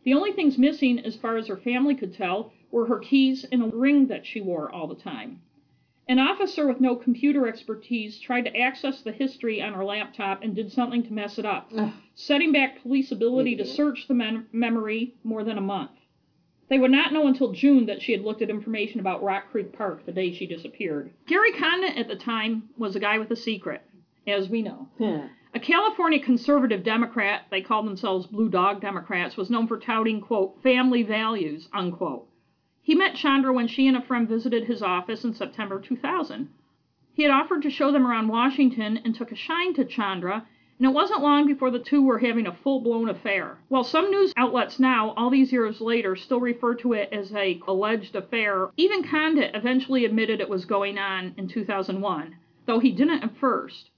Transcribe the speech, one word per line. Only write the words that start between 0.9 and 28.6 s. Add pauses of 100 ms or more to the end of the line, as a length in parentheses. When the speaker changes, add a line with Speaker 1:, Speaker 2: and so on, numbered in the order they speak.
Speaker 1:
as
far
as
her
family
could
tell, (180)
were
her
keys
and
a
ring
that
she
wore
all
the
time. (680)
An
officer
with
no
computer
expertise
tried
to
access
the
history
on
her
laptop
and
did
something
to
mess
it
up,
Speaker 2:
Ugh. (240)
Speaker 1:
setting
back
police
ability
to
Speaker 2:
Idiot.
Speaker 1:
search
the
mem-,
memory
more
than
a
month. (760)
They
would
not
know
until
June
that
she
had
looked
at
information
about
Rock
Creek
Park
the
day
she
disappeared. (160)
Gary
Condit
at
the
time (120)
was
a
guy
with
a
secret, (440)
as
we
know. (100)
Speaker 2:
Yeah. (260)
Speaker 1:
A
California
conservative
Democrat,
they
called
themselves
Blue
Dog